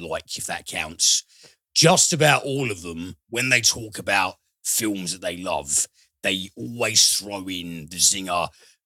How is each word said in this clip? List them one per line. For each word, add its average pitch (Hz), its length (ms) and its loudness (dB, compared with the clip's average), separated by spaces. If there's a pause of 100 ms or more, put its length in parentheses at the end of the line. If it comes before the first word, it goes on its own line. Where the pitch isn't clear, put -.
like, 78 280 -6
if 90 100 -8
that 87 200 -6
counts. 85 580 0 (500)
Just 170 380 6
about 147 320 4
all 135 260 -2
of 90 120 -6
them, 87 340 -8 (120)
when 123 220 -2
they 123 100 4
talk 110 380 -2
about 98 380 0 (280)
films 98 480 -2
that 92 80 -8
they 87 160 -6
love, 82 500 -2 (360)
they 95 340 -2
always 117 640 2
throw 101 300 -6
in 85 420 -8
the 90 80 -12
zinger, 87 500 2 (380)